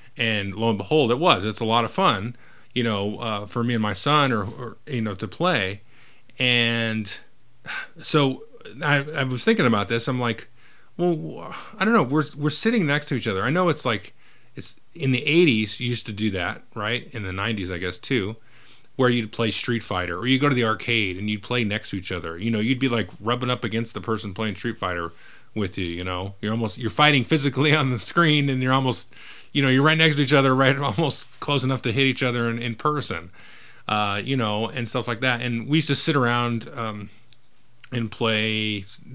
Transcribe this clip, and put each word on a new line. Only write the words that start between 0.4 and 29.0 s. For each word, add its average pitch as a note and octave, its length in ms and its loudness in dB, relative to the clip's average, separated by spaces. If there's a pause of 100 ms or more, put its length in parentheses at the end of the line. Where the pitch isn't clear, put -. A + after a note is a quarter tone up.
lo A2 160 2
and G#2 80 2
behold, B2 320 4
it B2 80 2
was. C#3+ 260 4
It's G#2+ 160 -2
a A#2 60 -2
lot A#2 180 4
of G#2+ 80 -4
fun, B2 420 2 (400)
you B2 80 0
know, G#2 360 0
uh, G#2 280 -4
for A#2+ 160 -2
me A#2+ 120 0
and A2 80 2
my G#2 100 0
son C#3+ 400 4
or, G#2 120 0
or, A2+ 420 -10
you B2 160 -2
know, G#2 120 -2
to G#2 140 -6
play. G2+ 540 -2 (560)
And A#2 760 2 (920)
so C#3 420 2 (360)
I, C#3+ 220 4
I D3+ 220 -4
was B2+ 200 -2
thinking G#3+ 220 6
about G#2 220 4
this. A#2 200 0
I'm B2+ 100 0
like, A#2 300 -2 (480)
"Well, D#3+ 580 -2 (240)
I - 60 0
don't A3+ 100 4
know. G3+ 80 6
We're, C#3+ 220 2 (120)
we're D3 140 0
sitting A3 360 2
next D3 200 2
to - 80 -2
each A#2 140 -2
other." G2 160 2
I B2 60 2
know F3+ 180 2
it's D3 160 0
like, A2 280 -2 (440)
it's - 180 -10 (180)
in C3+ 200 0
the B2 120 2
eighties, C#3+ 540 4
you B2 100 -2
used A#2+ 180 -4
to A#2 60 -6
do G#2 200 0
that, F#2 300 -4 (120)
right? A2+ 380 -4
In A2 100 -6
the F#2 100 -4
nineties, G2 380 -2
I F2 80 -4
guess, F2+ 180 -4
too, A2 380 -2 (640)
where B2+ 120 4
you'd A#2 220 0
play A2 220 0
Street A2+ 320 -2
Fighter, F2+ 340 -2
or G#2+ 80 -6
you'd C3 140 4
go C#3+ 80 4
to C#3 80 4
the A#2+ 80 2
arcade A2 520 0
and G#2 140 -2
you'd G#2 140 -4
play B2 180 0
next G#2+ 280 -4
to G2+ 60 -6
each F#2 140 -8
other. E2+ 260 -6
You G#2+ 140 -2
know, A2 80 0
you'd A#2+ 220 0
be, C3 80 2
like, A2 200 0 (120)
rubbing A#2+ 300 0
up B2 120 -2
against A2+ 320 -4
the G2 60 -8
person G#2 340 -4
playing G#2+ 220 -4
Street A2+ 220 -6
Fighter F2 340 -4 (420)
with G2 240 -4
you, F#2 80 -2
you E2+ 160 -6
know? F#2 380 -4
You're G#2+ 100 -2
almost, A2+ 260 -2
you're A#2 140 -4
fighting D3 320 6
physically C#3+ 540 2
<laughs> - 0 -
on C3+ 140 2
the B2 100 0
screen, D3+ 500 2
and C3 100 0
you're B2+ 120 2
almost, C3 420 0 (380)